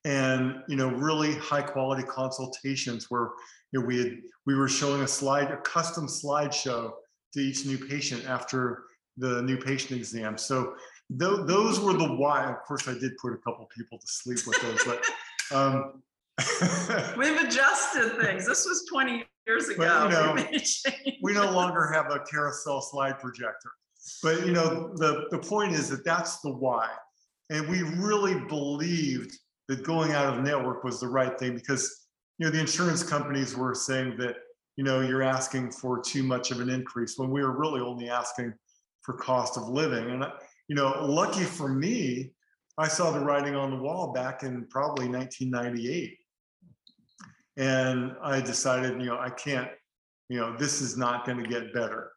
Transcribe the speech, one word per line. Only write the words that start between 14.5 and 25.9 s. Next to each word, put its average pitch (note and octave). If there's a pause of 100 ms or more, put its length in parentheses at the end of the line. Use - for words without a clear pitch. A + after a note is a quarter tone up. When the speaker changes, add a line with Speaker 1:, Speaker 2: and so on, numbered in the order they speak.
Speaker 1:
those, A2+
but, A#2+ (480)
Speaker 2:
<laughs> C#3
Speaker 1:
um, C3+ (340)
<laughs> -
Speaker 2:
We've D4+
adjusted C4
things. F#3
This -
was F4+
twenty B3+ (220)
years A3+
Speaker 1:
But, E3
Speaker 2:
ago. E3
Speaker 1:
you F#3
know, D#3+
Speaker 2:
We C4
made - (140)
changes. -
Speaker 1:
we G3
no G3+
longer E3
have D#3
a C#3+ (100)
carousel D3
slide C3+
projector. A#2+ (500)
But, E3
you F#3
know, E3
the, D3+
the E3+
point G3+
is D3